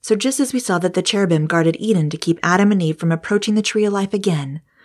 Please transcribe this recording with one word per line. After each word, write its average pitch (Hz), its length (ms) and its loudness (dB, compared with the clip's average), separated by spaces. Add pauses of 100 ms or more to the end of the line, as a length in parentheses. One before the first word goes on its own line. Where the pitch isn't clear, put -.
So 220 160 0
just 262 220 -2
as 269 140 0
we 247 80 -2
saw 180 180 -2
that 180 160 0
the 180 80 0
cherubim 170 440 2
guarded 165 320 2
Eden 175 320 0
to 170 80 -8
keep 165 240 -2
Adam 202 300 4
and 190 100 2
Eve 156 160 -2
from 165 140 0
approaching 208 420 -2
the 214 80 2
tree 214 220 0
of 202 80 0
life 196 200 -2
again, 156 480 -2 (240)